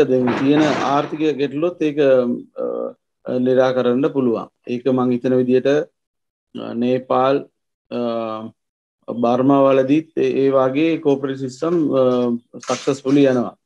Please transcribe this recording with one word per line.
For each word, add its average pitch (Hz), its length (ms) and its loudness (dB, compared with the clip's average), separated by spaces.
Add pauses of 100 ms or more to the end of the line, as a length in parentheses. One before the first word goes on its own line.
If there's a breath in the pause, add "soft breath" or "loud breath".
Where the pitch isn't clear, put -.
දැන් 127 260 2
තියෙන 147 300 2 (200)
ආර්ථික 147 400 -2 (120)
ගැටලුවත් 143 460 -4
ඒක, 151 180 -2
අ, 127 640 0 (600)
නිරාකරන්න 127 840 0
පුළුවන්. 123 400 -2 (160)
ඒක 123 220 -8
මං 127 260 2
හිතන 127 240 0
විදිහට, 127 320 2 (880)
අ, 113 180 -10
නේපාල්, 127 640 0 (560)
අ, 123 80 -6 (1080)
බර්මා 127 560 2
වලදීත් 135 500 2
ඒ, 135 160 0 (100)
ඒ 135 120 2
වගේ 139 500 0
කෝපරේටිව් 135 400 -2
සිස්ටම්, 160 340 -4 (140)
අ, 131 120 2 (580)
සක්සස්ෆුලි 139 680 0
යනවා. 123 300 0 (100)